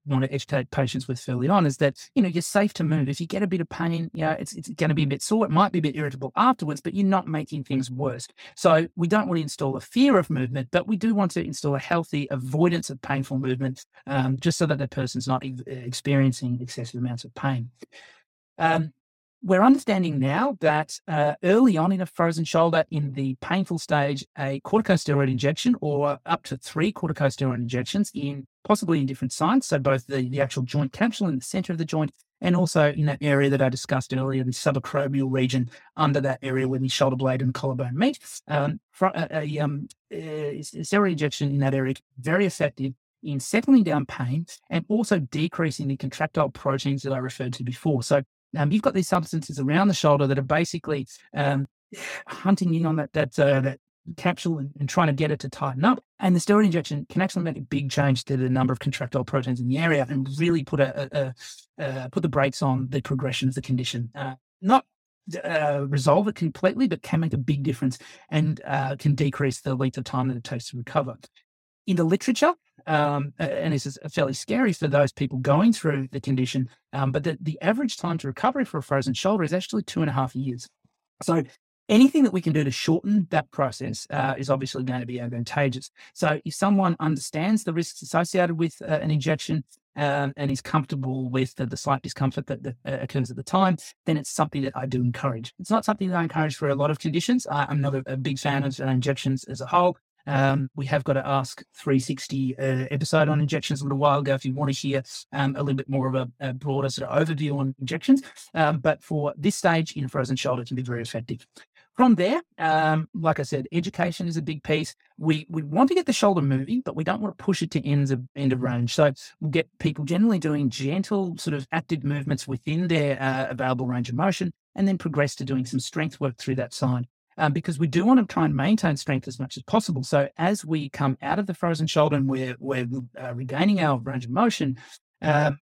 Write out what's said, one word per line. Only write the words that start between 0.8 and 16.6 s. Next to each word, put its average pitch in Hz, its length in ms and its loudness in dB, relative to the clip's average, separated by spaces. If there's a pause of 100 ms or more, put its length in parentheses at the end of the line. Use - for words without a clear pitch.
with 123 200 -6
early 123 200 0
on, 180 180 4
is 139 120 -2
that, 143 180 2 (180)
you 254 80 4
know, 185 60 4
you're 170 140 -2
safe 202 320 2
to 170 100 -2
move. 151 240 2
If 139 120 -4
you 170 60 -4
get 190 160 -4
a 196 60 0
bit 175 120 0
of 165 80 -4
pain, 165 460 -4
you 156 60 -6
know, 156 180 0
it's, - 140 -10
it's 170 160 -12
gonna 156 260 0
be 156 80 2
a 147 60 2
bit 139 120 -2
sore, 214 240 0
it - 60 -2
might 185 220 4
be 175 80 0
a - 20 0
bit 147 140 -2
irritable 135 400 -6
afterwards, 208 440 2
but - 140 -6
you're 196 120 2
not 190 200 2
making 151 380 -4
things 131 260 -2
worse. 127 380 -6 (260)
So 165 400 4
we 170 140 0
don't 208 180 2
want 170 120 0
to 156 40 0
install 139 340 -4
a - 40 -8
fear 262 360 4
of 175 140 2
movement, 131 400 -2
but 175 160 2
we 214 100 0
do 220 160 0
want 202 200 2
to 170 120 -2
install 143 300 -2
a 131 60 -2
healthy 156 500 -2
avoidance 151 600 0
of 135 120 -12
painful 139 380 -2
movement, 131 440 -4 (220)
um, 131 320 0
just 165 200 0
so 175 80 2
that 147 120 0
the 139 80 -2
person's 123 400 -6
not 131 180 -2
ex-, 127 220 -10
experiencing 127 920 0